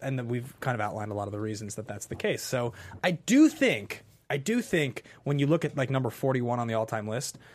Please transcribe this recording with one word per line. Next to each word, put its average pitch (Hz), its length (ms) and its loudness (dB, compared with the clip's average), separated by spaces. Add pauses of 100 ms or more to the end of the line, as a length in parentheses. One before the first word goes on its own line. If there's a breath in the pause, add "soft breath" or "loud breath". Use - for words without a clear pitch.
and 127 280 -4
we've 123 300 -4
kind 127 160 -2
of 107 60 -2
outlined 104 300 -4
a 101 40 -4
lot 101 140 -4
of - 20 -8
the 104 80 -6
reasons 107 360 -6
that 107 120 -8
that's 104 200 -10
the - 80 -8
case. 165 280 -2
So 120 300 -2 (280 loud breath)
I 185 100 2
do 269 360 6
think, 170 560 0 (260)
I 139 60 -2
do 214 260 0
think 147 420 0 (200 loud breath)
when 143 160 2
you 139 80 4
look 160 160 4
at, 143 140 -2
like, 135 120 2
number 131 200 2
forty-one 123 500 0
on 117 80 0
the 113 60 0
all-time 110 340 0
list, 117 300 -4 (180 loud breath)